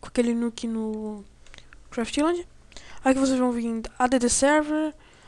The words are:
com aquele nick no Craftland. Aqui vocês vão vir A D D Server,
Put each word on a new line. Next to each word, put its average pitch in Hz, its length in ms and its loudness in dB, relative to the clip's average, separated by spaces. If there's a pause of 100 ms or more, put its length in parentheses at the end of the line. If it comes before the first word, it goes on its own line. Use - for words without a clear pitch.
com - 80 -14
aquele 233 240 2
nick 233 340 -4
no 214 560 -6 (640)
Craftland. 311 560 -2 (600)
Aqui 269 140 4
vocês 262 180 4
vão 254 140 2
vir 233 300 -4 (180)
A 247 80 4
D 262 100 4
D 240 120 4
Server, 302 680 2 (320)